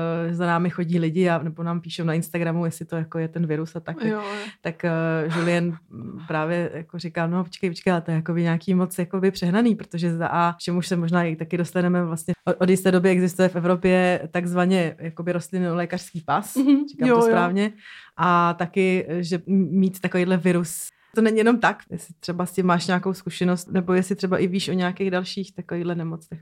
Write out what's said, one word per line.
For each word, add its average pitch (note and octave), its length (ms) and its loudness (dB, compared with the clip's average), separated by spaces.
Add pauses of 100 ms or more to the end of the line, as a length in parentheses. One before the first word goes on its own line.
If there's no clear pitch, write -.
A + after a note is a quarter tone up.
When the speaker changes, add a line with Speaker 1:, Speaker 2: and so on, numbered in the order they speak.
(280)
Speaker 1:
eh, E3+ 80 -2
za F3 120 -2
námi E3+ 220 2
chodí F3 300 -2
lidi E3 300 2
a, D#3+ 140 0
nebo E3 200 -6
nám E3+ 180 -2
píšou E3 220 -8
na E3 100 0
Instagramu, E3+ 520 -2
jestli E3 200 -6
to E3+ 100 -8
jako D#3+ 240 -6
je D#3+ 80 -2
ten E3 200 -2
virus D#3+ 280 -4
a F3 40 -8
tak, G3 240 -10
Speaker 2:
Jo, A3 140 0
jo. G#3 60 -6 (380)
Speaker 1:
tak, E3+ 240 -8
eh, E3+ 60 0 (460)
Julien, F3 400 0 (120)
mm, - 380 -12
právě E3 460 -2
jako E3 260 -12
říká, E3 280 -4
no F3+ 160 0
počkej, F3+ 260 -4
počkej, F3+ 240 0
ale E3+ 80 0
to E3 100 -4
je D#3+ 40 2
jakoby E3 260 0
nějaký E3+ 320 0
moc F3+ 260 0
jakoby F#3 320 0
přehnaný, G3 440 2
protože E3+ 420 -2
za E3 100 0
A, E3+ 320 2
čemu F3 180 -2
už F3 100 -2
se F#3+ 80 0
možná E3+ 280 2
i D#3+ 120 -2
taky E3 220 -6
dostaneme F3 480 0
vlastně, E3 280 -4 (120)
od, F#3 140 0
od F#3 100 2
jisté F#3+ 220 4
doby F#3 180 6
existuje F#3 400 4
v F#3 60 -6
Evropě F3+ 680 2 (100)
takzvaně F3 680 2
jakoby E3 320 -6
rostlinolékařský F3 920 -4
pas, F#3+ 340 -2
Speaker 2:
Mhm, C#4 360 4
Speaker 1:
říkám B3+ 180 2
Speaker 2:
jo, A#3+ 80 6
Speaker 1:
to A3+ 80 6
Speaker 2:
jo. - 20 4
Speaker 1:
správně, G3 440 2 (460)
a F3 360 4
taky, F#3 540 0 (120)
že F3 160 -4 (120)
m-, F#3+ 200 2 (120)
mít F#3+ 200 2
takovýhle F3+ 380 0
virus F3 500 0 (280)
to A3 60 4
není A3 160 4
jenom A#3 220 4
tak, A3 180 2 (120)
jestli - 300 -12
třeba F3 260 -4
s F3 60 -6
tím F#3 140 0
máš F3 220 2
nějakou F#3 260 0
zkušenost, F3+ 580 -2
nebo F#3 220 0
jestli F#3 220 0
třeba F#3 220 -2
i G3 100 2
víš F#3 220 -2
o D#3 40 -2
nějakých F#3 380 -2
dalších F#3 440 -4
takovýchhle F3 400 -4
nemocech D#3+ 460 -8